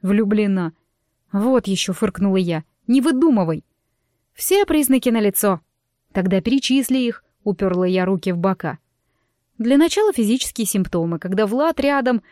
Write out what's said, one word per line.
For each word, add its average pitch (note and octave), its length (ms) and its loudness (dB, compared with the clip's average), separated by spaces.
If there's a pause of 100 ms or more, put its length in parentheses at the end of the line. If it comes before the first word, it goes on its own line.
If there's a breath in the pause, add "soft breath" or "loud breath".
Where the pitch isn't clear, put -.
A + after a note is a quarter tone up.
«Влюблена». G3+ 720 0 (600)
«Вот A3+ 340 0
ещё», F#3+ 260 -2
фыркнула F#3+ 440 -2
я. E3+ 280 -2 (220)
«Не B3+ 140 2
выдумывай». B3+ 640 2 (680)
«Все G4 320 0
признаки C4+ 420 2
налицо». G#3 520 0 (520)
«Тогда F#3 280 0
перечисли C4 580 0
их», A#3+ 260 -4 (180)
уперла F#3 440 0
я F#3 180 0
руки F#3 280 -2
в F3 60 -4
бока. E3+ 400 -2 (800)
Для A#3+ 200 2
начала F#4+ 340 2
физические A3+ 540 -2
симптомы, E3+ 520 -2
когда F#3+ 280 -2
Влад C#4+ 340 0
рядом, C4 520 0